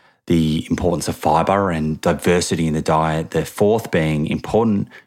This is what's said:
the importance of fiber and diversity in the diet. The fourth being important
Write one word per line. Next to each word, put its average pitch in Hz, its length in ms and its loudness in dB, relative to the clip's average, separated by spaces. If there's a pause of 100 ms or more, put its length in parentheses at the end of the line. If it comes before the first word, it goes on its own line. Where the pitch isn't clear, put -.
(280)
the 80 420 2
importance 85 380 -2
of 82 80 -4
fiber 87 560 2
and 78 300 -2
diversity 85 640 0
in 76 80 0
the 78 80 -2
diet. 80 480 0
The 80 140 -2
fourth 107 440 0
being 78 380 0
important 107 600 0 (180)